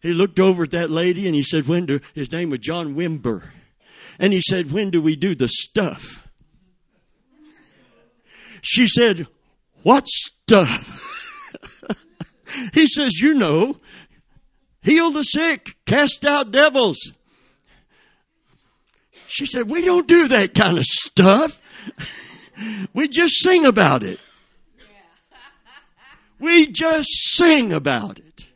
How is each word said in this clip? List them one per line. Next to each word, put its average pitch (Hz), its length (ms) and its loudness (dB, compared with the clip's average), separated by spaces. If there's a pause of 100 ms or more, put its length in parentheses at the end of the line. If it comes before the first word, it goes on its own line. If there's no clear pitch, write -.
He 170 120 -4
looked 185 260 0
over 190 240 2
at 143 80 -6
that 170 180 -4
lady, 180 380 -2
and 160 80 -2
he 143 80 0
said, 147 240 -2
"When 175 180 -2
do," 143 140 -2 (140)
his 139 180 -10
name 170 180 -6
was 131 100 -6
John 151 360 -8
Wimber. 147 560 -6 (640)
And 196 160 0
he 185 80 0
said, 175 300 -2
"When 202 180 -4
do 170 120 2
we 156 140 0
do 170 200 -2
the 127 120 0
stuff?" - 800 -6 (2250)
She - 260 -2
said, 208 400 0 (560)
"What 269 240 4
stuff?" - 1040 -2
<laughs> - 40 -14 (1600)
He 320 120 4
says, 247 360 -2
"You 302 120 2
know, 202 460 0 (1000)
heal 330 300 2
the 294 120 -4
sick, 311 640 -4
cast 277 400 0
out 277 260 0
devils." 262 640 0 (2250)
She - 180 -8
said, 240 240 -4
"We 339 160 -2
don't 349 220 2
do 330 200 4
that 220 260 2
kind 175 240 2
of 131 80 -2
stuff. 208 760 2 (360)
<laughs> - 960 -12
We 302 140 -2
just 320 340 2
sing 349 240 4
about 185 380 4
it. 92 160 -10 (2250)
We 330 280 4
just 311 420 -2
sing 302 640 2
about 139 480 -4
it." - 260 -20 (100)